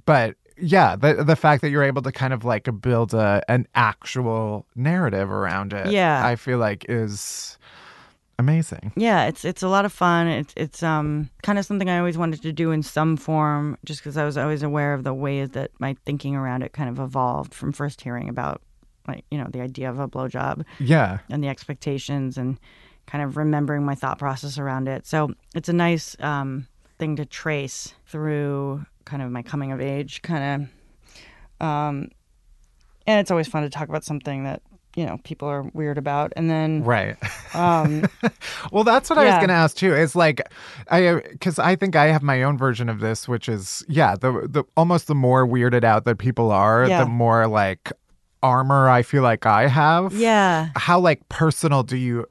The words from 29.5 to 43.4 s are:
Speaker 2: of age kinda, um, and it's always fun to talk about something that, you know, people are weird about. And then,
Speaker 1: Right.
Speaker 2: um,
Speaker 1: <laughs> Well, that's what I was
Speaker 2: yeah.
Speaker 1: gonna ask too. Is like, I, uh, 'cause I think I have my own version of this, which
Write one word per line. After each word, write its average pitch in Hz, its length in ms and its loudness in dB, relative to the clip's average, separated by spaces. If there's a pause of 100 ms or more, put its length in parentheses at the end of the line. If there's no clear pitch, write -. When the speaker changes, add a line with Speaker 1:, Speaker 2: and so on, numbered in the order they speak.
Speaker 2:
of 135 100 -8
age 139 400 -8
kinda, 143 460 -4 (920)
um, 147 500 -4 (1000)
and 208 120 4
it's 196 120 0
always 160 160 0
fun 151 160 -4
to 143 60 -4
talk 151 200 -8
about 156 140 -6
something 139 400 -8
that, 135 180 -8 (340)
you 170 100 -4
know, 90 180 -8
people 147 240 -10
are 143 160 -6 (100)
weird 151 240 -4
about. 147 380 -2
And 165 140 -2
then, 156 340 0
Speaker 1:
Right. 110 340 0 (380)
Speaker 2:
um, 160 480 2 (360)
Speaker 1:
<laughs> - 320 -12
Well, 214 120 2
that's 233 260 4
what 320 80 2
I 294 60 8
was 220 100 8
Speaker 2:
yeah. 165 80 6
Speaker 1:
gonna 185 120 4
ask 160 240 4
too. 185 180 4
Is 156 200 2
like, 156 260 4 (480)
I, 175 180 6
uh, 170 120 4 (200)
'cause 170 200 -2
I 180 160 4
think 190 200 -2
I 151 120 8
have 156 140 4
my 131 220 2
own 139 140 2
version 120 320 0
of 107 100 -4
this, 110 280 -4
which 123 220 -4